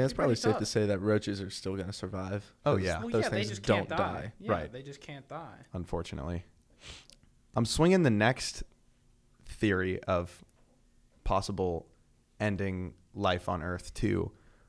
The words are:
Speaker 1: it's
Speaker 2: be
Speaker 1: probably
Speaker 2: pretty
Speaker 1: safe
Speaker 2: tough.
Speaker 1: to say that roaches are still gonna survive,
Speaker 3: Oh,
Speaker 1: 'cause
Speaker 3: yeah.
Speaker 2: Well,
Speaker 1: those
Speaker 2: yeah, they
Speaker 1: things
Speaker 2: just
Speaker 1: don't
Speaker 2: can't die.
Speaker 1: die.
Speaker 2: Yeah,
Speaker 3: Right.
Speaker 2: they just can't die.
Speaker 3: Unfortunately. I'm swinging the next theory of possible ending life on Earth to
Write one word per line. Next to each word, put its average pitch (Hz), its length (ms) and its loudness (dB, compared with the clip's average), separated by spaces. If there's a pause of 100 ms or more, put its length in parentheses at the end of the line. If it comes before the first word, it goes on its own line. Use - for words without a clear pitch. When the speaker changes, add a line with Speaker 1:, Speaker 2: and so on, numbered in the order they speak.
Speaker 1:
it's 135 80 0
Speaker 2:
be - 40 -12
Speaker 1:
probably 127 200 2
Speaker 2:
pretty - 40 -4
Speaker 1:
safe - 120 4
Speaker 2:
tough. 175 80 -2
Speaker 1:
to - 60 -2
say 107 200 2
that 101 140 0
roaches 104 420 2
are 95 80 -8
still 95 260 -6
gonna 95 160 -6
survive, 95 580 -6 (140)
Speaker 3:
Oh, 147 120 4
Speaker 1:
'cause 95 80 2
Speaker 3:
yeah. 85 160 0
Speaker 2:
Well, 117 100 -6
Speaker 1:
those 113 140 4
Speaker 2:
yeah, 113 40 0
they 107 100 -2
Speaker 1:
things 104 120 -2
Speaker 2:
just 101 140 -8
Speaker 1:
don't 104 140 4
Speaker 2:
can't 98 120 -2
die. - 60 -2
Speaker 1:
die. 92 440 -2
Speaker 2:
Yeah, 202 120 -2
Speaker 3:
Right. 80 200 -2
Speaker 2:
they 131 100 -12
just 139 180 -16
can't 139 280 -14
die. 147 460 -14
Speaker 3:
Unfortunately. 85 680 -6 (1120)
I'm 120 120 2
swinging 175 380 6
the 127 60 6
next 110 520 2 (800)
theory 92 600 0
of 87 400 -2 (800)
possible 95 600 0 (540)
ending 95 540 -2 (200)
life 92 340 2
on 90 140 -2
Earth 87 320 -6
to 98 380 0 (360)